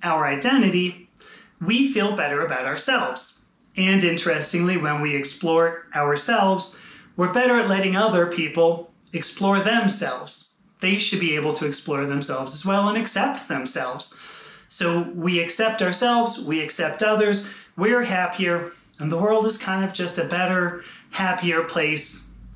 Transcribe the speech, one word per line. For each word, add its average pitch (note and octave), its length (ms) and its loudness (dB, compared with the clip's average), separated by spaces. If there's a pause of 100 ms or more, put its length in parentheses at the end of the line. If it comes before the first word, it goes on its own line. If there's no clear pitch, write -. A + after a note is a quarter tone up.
our D#3+ 240 0
identity, F3+ 840 2 (540)
we A#3+ 280 2
feel G3+ 240 0
better D3 300 -2
about B2+ 220 -4
ourselves. - 800 -4 (280)
And F#3+ 300 4
interestingly, E3+ 720 0
when D3+ 240 -2
we D3 160 -2
explore E3 760 0
ourselves, F#3 840 2 (380)
we're F3+ 160 0
better B3 260 4
at G3 120 2
letting F#3+ 260 2
other F3+ 300 4
people E3 680 0 (220)
explore G3 460 0
themselves. G3 960 -2 (240)
They G3 180 2
should F#3+ 220 -2
be D#3+ 160 0
able D3+ 180 -2
to D#3 100 -4
explore C#3+ 400 -4
themselves C#3 480 -4
as - 140 -6
well G3+ 240 2
and A3 80 0
accept A3+ 500 -2
themselves. C3 680 -6 (540)
So E3+ 360 0 (100)
we F3 260 0
accept A3 400 0
ourselves, A#3 640 2
we D#3 160 -2
accept D3+ 420 -4
others, G#3 460 2 (300)
we're A#3+ 260 4
happier, F3+ 680 0 (260)
and D3+ 120 -2
the E3 60 0
world G#3+ 300 4
is G#3+ 100 -2
kind F#3+ 300 -2
of F#3+ 80 -6
just F3 240 -4
a E3 60 0
better, F3+ 600 0 (280)
happier F3+ 500 0
place D#3 720 -4 (220)